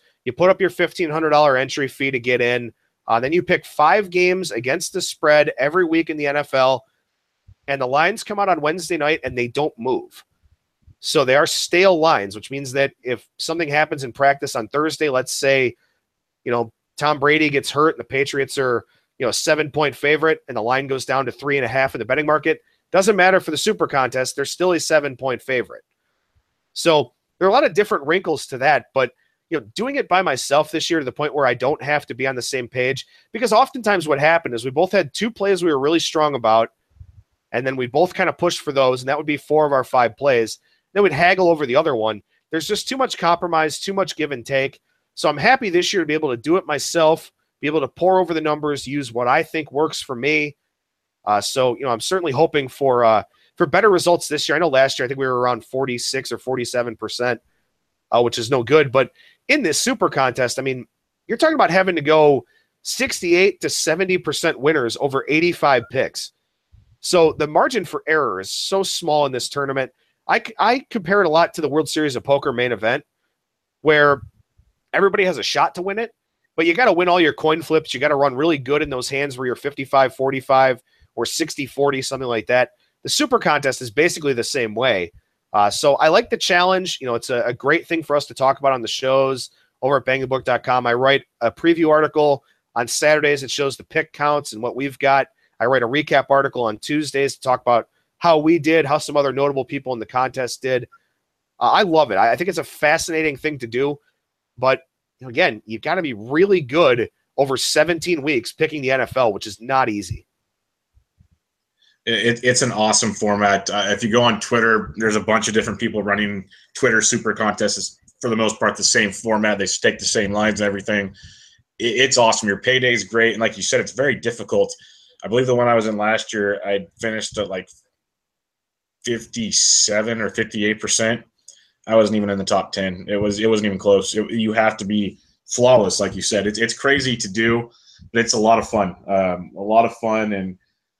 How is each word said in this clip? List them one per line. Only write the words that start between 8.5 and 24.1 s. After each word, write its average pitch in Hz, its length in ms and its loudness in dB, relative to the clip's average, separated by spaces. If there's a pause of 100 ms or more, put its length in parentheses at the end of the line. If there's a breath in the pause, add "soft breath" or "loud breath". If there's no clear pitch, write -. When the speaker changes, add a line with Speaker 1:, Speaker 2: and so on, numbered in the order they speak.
Speaker 1:
Wednesday 165 360 -2
night 151 280 0
and 127 140 -6
they 123 100 -2
don't 143 300 -4
move. 117 460 -6 (760)
So - 260 0
they 127 120 6
are 156 100 4
stale 180 520 2
lines, 127 360 2
which 107 160 -14
means 135 220 -10
that 139 200 0 (100)
if 123 240 -6 (120)
something 165 300 -4
happens 151 360 -2
in 117 80 -10
practice 139 440 0
on 110 120 -6
Thursday, 151 400 -2
let's 127 240 -2
say, 135 440 0 (680)
you 123 80 -4
know, 117 200 -2 (240)
Tom 147 220 0
Brady 151 300 2
gets 139 220 -4
hurt 151 240 2
and - 60 -16
the 107 40 -10
Patriots 135 540 -4
are, 123 260 0 (340)
you 135 60 -6
know, 117 60 0
a 101 40 -4
seven-point 151 600 -2
favorite 156 540 0
and 123 80 -8
the 107 60 -4
line 127 240 -2
goes 131 180 -6
down 135 220 -2
to 120 60 -8
three 139 240 -4
and 135 80 0
a 117 40 -4
half 135 260 0
in - 40 -8
the 113 60 -6
betting 135 220 -2
market, 151 340 0 (320)
doesn't 196 240 4
matter 185 240 6
for 175 100 -8
the 151 60 -4
Super 202 300 -2
Contest. 127 500 -2